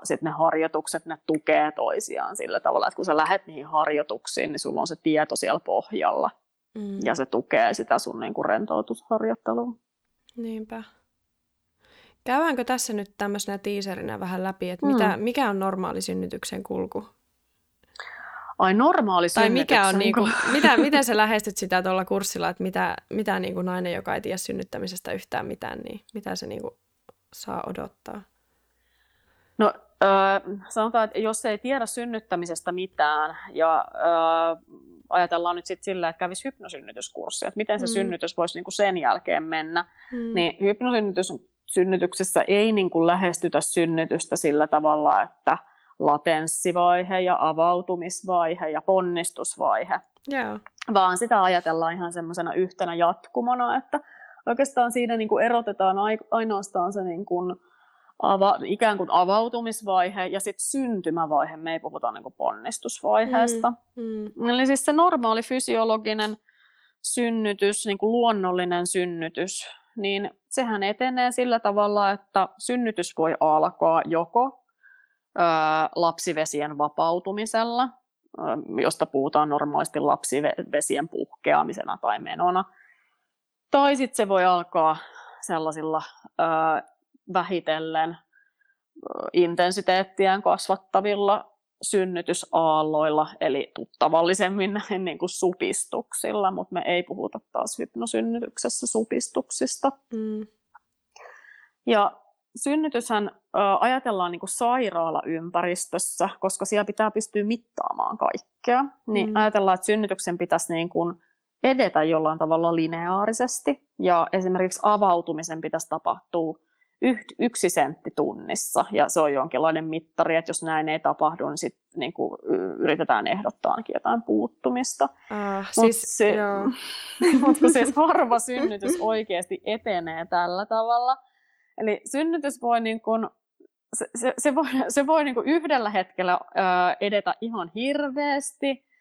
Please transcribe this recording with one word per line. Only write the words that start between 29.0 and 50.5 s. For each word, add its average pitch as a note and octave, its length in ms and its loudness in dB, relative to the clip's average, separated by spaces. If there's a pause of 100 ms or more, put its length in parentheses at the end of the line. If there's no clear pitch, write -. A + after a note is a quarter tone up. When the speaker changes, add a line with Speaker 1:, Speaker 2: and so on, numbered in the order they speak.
Speaker 1:
No, G#3+ 160 4 (300)
ö, G3 40 6 (600)
sanotaan, A3+ 360 0
että A3 140 -6
jos A3 260 -2
ei G#3+ 120 -2
tiedä B3 280 -2
synnyttämisestä F#3 840 -6
mitään D#3 640 -2 (160)
ja, D#3+ 320 2 (100)
ö, - 40 -8 (1120)
ajatellaan F3 460 0
nyt F3 100 -12
sit - 180 -8
sillä, F#3 260 -4
että E3 100 -14
kävisi F#3 240 -6
hypnosynnytyskurssi, - 1040 -12
että F#3+ 100 -8
miten G#3 220 -2
se F#3+ 60 -4
Speaker 2:
Mm. A#3 80 -2
Speaker 1:
synnytys F#3 440 -2
voisi E3+ 200 -2
niinku F3+ 140 -10
sen G3 260 0
jälkeen D#3 460 0
mennä, D#3+ 420 -4 (260)
Speaker 2:
Mm. A#3 220 -6
Speaker 1:
niin E3+ 280 0
hypnosynnytys-, G3+ 840 0 (180)
synnytyksessä F#3 840 0
ei G#3 240 4
niinku F3 360 2
lähestytä F3 540 0
synnytystä E3 720 0
sillä D3+ 320 2
tavalla, D3+ 540 4
että - 360 -2 (420)
latenssivaihe F3 1200 2
ja F3+ 200 2
avautumisvaihe F3 1300 0
ja D#3 120 -4
ponnistusvaihe, E3+ 1160 0 (280)
Speaker 2:
Joo. A3+ 320 -6 (340)